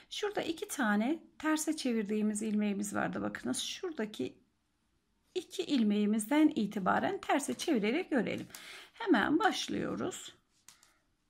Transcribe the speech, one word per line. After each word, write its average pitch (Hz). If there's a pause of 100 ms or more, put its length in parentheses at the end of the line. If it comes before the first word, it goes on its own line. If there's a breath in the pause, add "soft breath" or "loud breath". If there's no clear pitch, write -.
(100)
Şurada -
iki 330
tane 226 (200)
terse 302
çevirdiğimiz 214
ilmeğimiz 208
vardı. -
Bakınız -
şuradaki - (920)
iki -
ilmeğimizden 214
itibaren 202
terse 285
çevirerek 247
örelim. 202 (460 loud breath)
Hemen 285
başlıyoruz. - (960 soft breath)